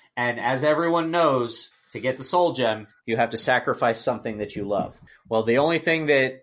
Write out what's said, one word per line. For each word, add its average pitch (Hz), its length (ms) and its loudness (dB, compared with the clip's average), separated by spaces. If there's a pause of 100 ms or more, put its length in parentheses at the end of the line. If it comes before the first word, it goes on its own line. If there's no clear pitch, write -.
(160)
And 120 240 -2
as 127 240 0
everyone 165 460 2
knows, 135 640 0 (200)
to 110 80 -12
get 127 180 -2
the 131 60 -12
Soul 175 280 2
Gem, 110 340 -2 (200)
you 113 100 0
have 117 140 2
to 113 80 -6
sacrifice 123 640 0
something 113 380 -4
that 104 180 -8
you 104 80 -6
love. 101 360 -4 (280)
Well, 113 160 0
the 117 140 2
only 160 200 2
thing 160 280 0
that, 135 360 2